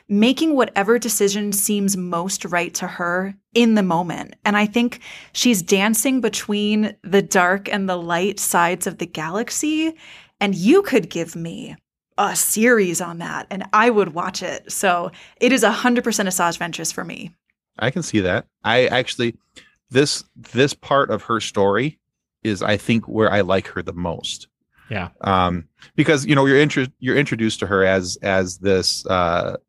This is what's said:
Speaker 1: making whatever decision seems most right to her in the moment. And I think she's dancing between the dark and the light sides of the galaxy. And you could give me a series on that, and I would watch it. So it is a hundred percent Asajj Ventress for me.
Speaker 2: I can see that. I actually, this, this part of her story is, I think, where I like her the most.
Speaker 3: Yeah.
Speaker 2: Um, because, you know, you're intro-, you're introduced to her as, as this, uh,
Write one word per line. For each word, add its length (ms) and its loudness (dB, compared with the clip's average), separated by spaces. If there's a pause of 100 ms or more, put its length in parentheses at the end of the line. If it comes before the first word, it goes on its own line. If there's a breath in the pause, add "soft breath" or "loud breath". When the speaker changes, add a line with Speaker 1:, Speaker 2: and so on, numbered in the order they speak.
Speaker 1:
making 460 2
whatever 440 2
decision 540 0
seems 440 0
most 480 -4
right 300 -2
to 120 -6
her 480 -4 (200)
in 200 6
the 80 4
moment. 520 -4 (100)
And 120 2
I 100 4
think 340 -2 (320 loud breath)
she's 300 2
dancing 580 2
between 840 -2
the 200 2
dark 460 2
and 200 -2
the 80 -2
light 420 -2
sides 480 0
of 120 -6
the 80 -6
galaxy. 920 -4 (440 loud breath)
And 140 0
you 280 4
could 280 0
give 240 -6
me 420 -12 (420)
a 180 -2
series 640 2
on 180 -8
that, 320 -8
and 220 -8
I 180 6
would 240 2
watch 280 -6
it. 300 -10
So 380 0 (300 loud breath)
it 120 6
is 100 4
a 80 6
hundred 340 2
percent 240 -2
Asajj 300 0
Ventress 340 -6
for 120 -8
me. 300 -14 (440)
Speaker 2:
I 120 -2
can 120 -4
see 180 0
that. 260 0 (180)
I 220 4
actually, 480 -2 (560 loud breath)
this, 340 2 (100)
this 380 0
part 380 0
of 140 -4
her 160 -2
story 580 0 (440)
is, 200 -2
I 160 0
think, 280 -2
where 240 2
I 120 2
like 260 0
her 140 -8
the 100 -10
most. 560 -8 (400 soft breath)
Speaker 3:
Yeah. 220 -8 (120)
Speaker 2:
Um, 460 0 (260 loud breath)
because, 300 2
you 100 2
know, 120 4
you're 140 6
intro-, 260 2 (140)
you're 160 -2
introduced 440 0
to 60 -4
her 180 2
as, 380 2
as 360 0
this, 480 0
uh, 500 0 (120)